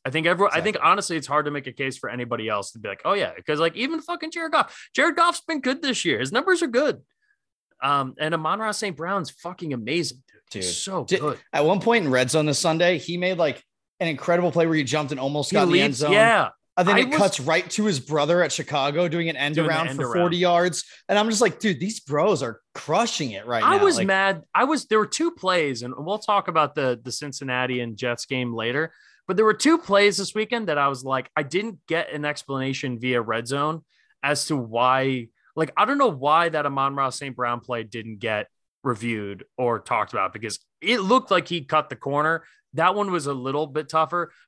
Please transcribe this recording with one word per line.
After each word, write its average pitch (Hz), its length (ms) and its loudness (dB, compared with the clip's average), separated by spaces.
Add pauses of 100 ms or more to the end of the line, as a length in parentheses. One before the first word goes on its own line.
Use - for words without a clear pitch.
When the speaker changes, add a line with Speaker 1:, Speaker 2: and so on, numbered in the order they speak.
Speaker 1:
I 135 60 -6
think 160 160 0
everyone, 180 260 2
I 165 80 0
think 208 160 -2
Speaker 2:
Exactly. 160 140 4
Speaker 1:
honestly, 185 260 0
it's 135 100 -8
hard 147 160 2
to 147 80 -4
make 143 160 -8
a 123 60 -10
case 131 240 -6
for 120 120 -8
anybody 117 380 -6
else 104 240 -4
to 113 80 -18
be 107 80 -10
like, 98 160 -8
"Oh 180 120 0
yeah," 113 180 -2 (120)
'cause, 151 140 -2
like, 165 160 0
even 294 240 -4
fucking 330 320 -10
Jared 330 220 -6
Goff, - 420 -2
Jared 285 220 2
Goff's 339 240 2
been 320 180 -4
good 269 220 -2
this 269 240 -2
year. 123 140 2
His 131 120 -4
numbers 349 320 2
are 320 40 2
good. 254 340 0 (800)
Um, 139 360 0
and 156 160 -2
Amon-Ra 185 380 -2
Saint 190 240 -6
Brown's 170 340 -4
fucking 170 440 -10
amazing, 127 520 -4
dude. - 380 -12
He's 90 40 -4
Speaker 2:
Dude. 87 80 -4
Speaker 1:
so 190 280 -6
Speaker 2:
Did, 180 160 -2
Speaker 1:
good. 139 200 -4 (120)
Speaker 2:
at 147 140 2
one 180 160 4
point 226 240 2
in 135 60 0
Red 127 200 2
Zone 156 140 2
this 143 140 0
Sunday, 170 400 2
he 165 180 -6
made, 180 200 -2
like, 156 240 0 (380)
an 175 80 0
incredible 170 460 0
play 165 140 4
where 160 100 2
he 147 80 2
jumped 143 260 -2
and 135 80 -6
almost 139 320 -2
Speaker 1:
He - 40 2
Speaker 2:
got 147 80 6
in 175 100 4
the - 80 6
end - 100 2
Speaker 1:
leaps, 123 60 -6
Speaker 2:
zone. 151 160 2
Speaker 1:
yeah. 214 360 6 (260)
Speaker 2:
And 180 120 2
then 208 80 4
Speaker 1:
I 226 60 4
Speaker 2:
it 254 80 0
Speaker 1:
was 302 80 0
Speaker 2:
cuts - 220 4
right 165 320 0
to 214 140 0
his 175 140 0
brother 151 420 2
at 151 100 0
Chicago 147 560 0
doing 165 220 -2
an 156 60 -4
end 143 180 -2
Speaker 1:
Doing 160 140 2
the 165 80 2
Speaker 2:
around 160 140 0
Speaker 1:
end 135 100 -4
Speaker 2:
for 135 80 -2
Speaker 1:
around. 175 160 0
Speaker 2:
forty 175 140 2
yards. 175 460 2 (240)
And 202 120 2
I'm 214 100 2
just 214 100 0
like, 226 200 2
"Dude, 185 200 0
these 208 200 -6
bros 151 420 0
are 117 200 -8 (120)
crushing 170 560 -2
it 101 160 -10
right 120 180 0
Speaker 1:
I 381 140 4
Speaker 2:
now." 403 60 2
Speaker 1:
was 349 140 4
Speaker 2:
Like 196 100 0
Speaker 1:
mad. 190 340 2 (140)
I 196 80 4
was, 277 240 0
there 220 100 2
were 208 80 2
two 320 240 -2
plays, 165 540 -2
and 123 120 -8
we'll 170 220 -4
talk 208 300 0
about 156 260 2
the, 127 300 0
the 123 80 -10
Cincinnati 127 680 -4
and 117 160 -6
Jets 120 300 -4
game 123 300 -4
later, 123 360 -2 (360)
but 190 100 -2
there 220 80 4
were 214 80 4
two 320 240 4
plays 202 400 4
this 196 160 -6
weekend 214 340 -4
that 147 120 0
I 143 80 4
was 131 160 -4
like, 131 320 -4
I 151 80 0
didn't 175 340 -4 (100)
get 165 240 -2
an 147 140 -6
explanation 135 720 -4
via 123 220 0
Red 113 260 -4
Zone 147 380 -2 (380)
as 143 240 -2
to 151 100 0
why. 127 720 0 (280)
Like, 156 220 -4
I 202 80 4
don't 277 140 0
know 269 80 4
why 156 420 2
that 151 160 -2
Amon-Ra 139 460 -2
Saint 135 240 -10
Brown 120 240 -2
play 117 240 -6
didn't 110 340 -12
get 107 300 -4 (360)
reviewed 107 600 -4 (140)
or 120 200 0
talked 110 340 -2
about, 95 200 0
because 107 240 -8 (240)
it 208 200 0
looked 208 280 2
like 180 180 2
he 165 180 -6
cut 151 240 0
the 127 60 -12
corner. 151 500 -2 (300)
That 175 200 4
one 202 160 0
was 156 160 -2
a 143 80 -2
little 135 320 -4
bit 143 200 -6
tougher, 160 460 -2 (140)